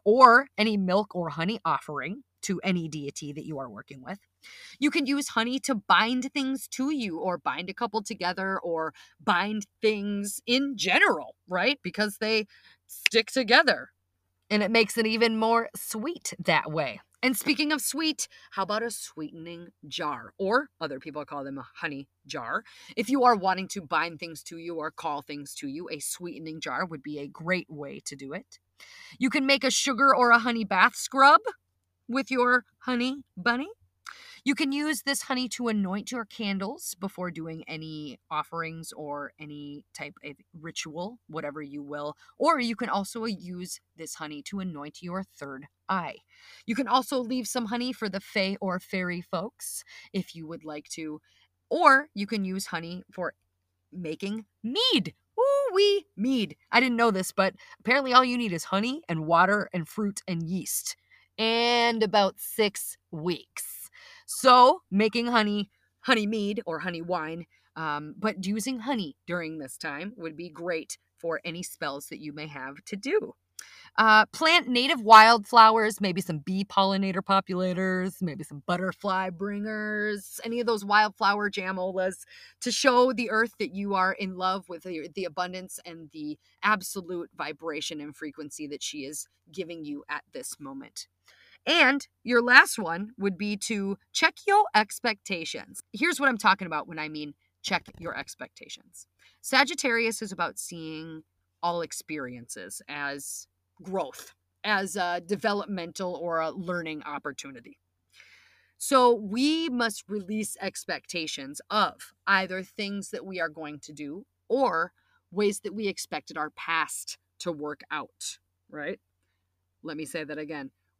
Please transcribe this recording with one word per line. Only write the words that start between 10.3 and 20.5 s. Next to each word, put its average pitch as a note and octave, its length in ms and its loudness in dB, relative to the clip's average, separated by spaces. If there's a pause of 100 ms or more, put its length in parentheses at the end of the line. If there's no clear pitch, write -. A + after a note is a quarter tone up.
in C4 300 0
general, F#3+ 580 2 (120)
right? F#3 360 0
Because G#3 340 -4
they G#3+ 300 0 (400)
stick - 420 2
together. A#3+ 600 4 (600)
And G#3 140 2
it G3 80 0
makes A3+ 260 4
it A3+ 80 2
even A3 320 2
more A3+ 380 2
sweet - 640 -8
that D#3 320 2
way. C#3 300 -4 (200)
And B3+ 140 0
speaking D4 380 0
of D4 80 0
sweet, D#4 480 -4 (220)
how G3 120 -4
about G#3 180 -2
a A#3 80 -4
sweetening E3+ 800 -12 (180)
jar? C#3 520 -6
Or A3+ 320 2 (100)